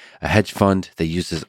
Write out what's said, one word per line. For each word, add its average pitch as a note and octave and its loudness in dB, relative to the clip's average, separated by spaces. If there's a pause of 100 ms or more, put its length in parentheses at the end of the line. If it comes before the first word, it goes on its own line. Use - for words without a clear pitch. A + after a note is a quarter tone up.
(220)
a D#2 -6
hedge G2+ 2
fund F#2+ 2
that E2+ -2
uses E2 -4